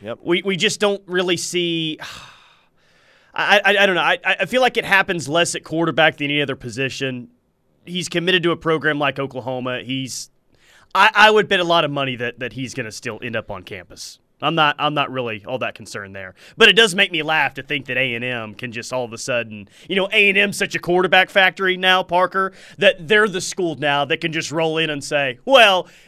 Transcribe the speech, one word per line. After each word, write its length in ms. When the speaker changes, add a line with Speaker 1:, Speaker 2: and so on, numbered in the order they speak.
Speaker 1:
Yep. 220
Speaker 2:
we, 200
we 140
just 240
don't 260
really 300
see. 640
<sighs> 1300
I, 300
I, 180
I 40
don't 100
know. 40
I, 240
I 220
feel 160
like 140
it 80
happens 440
less 260
at 100
quarterback 520
than 100
any 140
other 160
position. 720
He's 240
committed 360
to 60
a 60
program 420
like 200
Oklahoma. 640
He's, 480
I, 200
I 160
would 180
bet 120
a 40
lot 200
of 60
money 260
that, 220
that 160
he's 180
gonna 200
still 300
end 140
up 140
on 140
campus. 540
I'm 120
not, 240
I'm 160
not 160
really 340
all 140
that 160
concerned 400
there. 200
But 120
it 60
does 200
make 180
me 100
laugh 320
to 80
think 240
that 100
A 180
and 100
M 300
can 180
just 200
all 120
of 80
a 60
sudden, 500
you 80
know, 160
A 160
and 100
M's 180
such 180
a 40
quarterback 520
factory 460
now, 260
Parker, 500
that 280
they're 220
the 120
school 360
now 280
that 160
can 120
just 180
roll 280
in 120
and 140
say, 400
"Well, 440